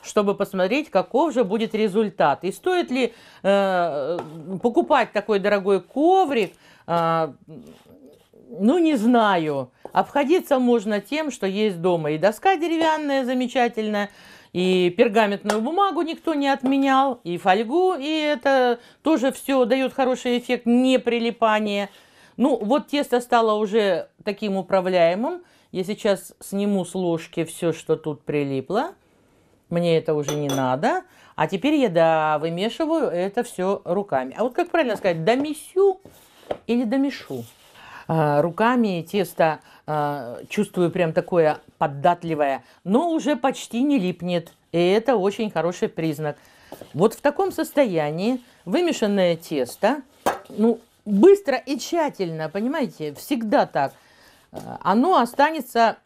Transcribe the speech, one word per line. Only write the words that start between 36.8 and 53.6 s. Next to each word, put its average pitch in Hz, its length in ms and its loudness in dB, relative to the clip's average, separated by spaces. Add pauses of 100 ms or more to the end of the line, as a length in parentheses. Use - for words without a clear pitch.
домешу? 247 580 -4 (680)
А, 151 300 2
руками 196 640 0
тесто, 170 520 0 (260)
а, 147 540 -4 (100)
чувствую 180 400 0
прям 170 240 0
такое 165 460 2 (180)
податливое, 147 840 0 (200)
но 285 280 2
уже 294 240 0
почти 262 480 -4
не 285 160 2
липнет. 175 520 -4 (200)
И 170 80 0
это 214 360 2
очень 202 360 -2
хороший 175 380 -2
признак. 156 480 -4 (580)
Вот 185 180 2
в - 80 -18
таком 330 300 0
состоянии 214 880 -2 (240)
вымешанное 202 680 0
тесто, 165 680 -4 (480)
ну, 226 300 0 (260)
быстро 269 500 6
и 262 220 -6
тщательно, 175 720 -4
понимаете, 208 640 -4
всегда 226 540 0